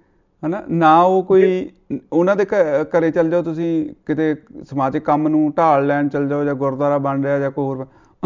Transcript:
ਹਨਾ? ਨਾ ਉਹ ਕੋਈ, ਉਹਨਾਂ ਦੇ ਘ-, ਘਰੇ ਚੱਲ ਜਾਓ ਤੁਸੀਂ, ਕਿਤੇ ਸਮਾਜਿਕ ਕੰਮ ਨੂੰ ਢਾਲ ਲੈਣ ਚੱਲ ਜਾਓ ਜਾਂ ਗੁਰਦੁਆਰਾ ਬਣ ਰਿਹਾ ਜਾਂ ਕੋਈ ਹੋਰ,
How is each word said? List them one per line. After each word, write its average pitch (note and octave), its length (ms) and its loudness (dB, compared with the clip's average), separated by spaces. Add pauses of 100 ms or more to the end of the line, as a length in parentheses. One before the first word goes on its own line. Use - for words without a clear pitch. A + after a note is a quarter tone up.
(460)
ਹਨਾ? F3 240 -6
ਨਾ E3 320 4
ਉਹ F#3 200 2
ਕੋਈ, F#3 480 2 (420)
ਉਹਨਾਂ F3+ 240 2
ਦੇ G3+ 80 0
ਘ-, D#3 400 0
ਘਰੇ E3 260 0
ਚੱਲ E3 200 0
ਜਾਓ F3 120 0
ਤੁਸੀਂ, E3 480 -4 (160)
ਕਿਤੇ D#3 280 0 (360)
ਸਮਾਜਿਕ C3+ 320 -2
ਕੰਮ D3+ 260 0
ਨੂੰ D#3 300 2
ਢਾਲ D3 280 2
ਲੈਣ C#3+ 220 0
ਚੱਲ C#3+ 200 -2
ਜਾਓ D3 160 -2
ਜਾਂ C#3+ 100 -2
ਗੁਰਦੁਆਰਾ C#3 440 -2
ਬਣ C#3 240 -2
ਰਿਹਾ C#3 160 -2
ਜਾਂ C#3 120 -2
ਕੋਈ C#3 140 -4
ਹੋਰ, C3+ 220 -6 (400)